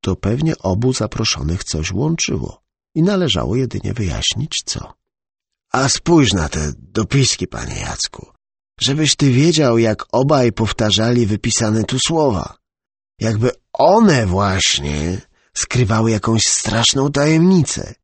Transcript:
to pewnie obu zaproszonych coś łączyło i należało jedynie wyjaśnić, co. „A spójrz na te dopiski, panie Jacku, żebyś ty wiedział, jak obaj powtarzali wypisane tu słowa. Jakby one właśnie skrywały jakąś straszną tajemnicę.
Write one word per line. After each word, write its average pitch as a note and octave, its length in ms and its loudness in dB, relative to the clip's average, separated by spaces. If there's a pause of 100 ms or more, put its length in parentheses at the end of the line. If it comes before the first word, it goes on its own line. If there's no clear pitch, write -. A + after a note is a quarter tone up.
to F#2 140 -2
pewnie C#3+ 420 -2
obu A2 360 0
zaproszonych F#2 680 -4
coś E2 280 -6
łączyło - 720 -4 (340)
i D#3 80 2
należało C#3+ 520 0
jedynie G2+ 380 -4
wyjaśnić, G#2 720 -4
co. - 280 -10 (760)
„A C3 180 0
spójrz D3 440 2
na D#2+ 160 -2
te D2+ 280 -4
dopiski, A2+ 720 -2
panie G1+ 320 -10
Jacku, - 520 -10 (480)
żebyś C#3+ 360 0
ty C#3 160 4
wiedział, C#3 460 4
jak A2 340 0
obaj C3 400 2
powtarzali A2 760 0
wypisane G#2+ 580 0
tu B2+ 160 -4
słowa. D3 580 0 (640)
Jakby A2 320 0 (220)
one E3 520 4
właśnie F2+ 960 -2 (320)
skrywały A2+ 580 0
jakąś A2 320 0
straszną C3+ 680 0
tajemnicę. D#3+ 840 2 (100)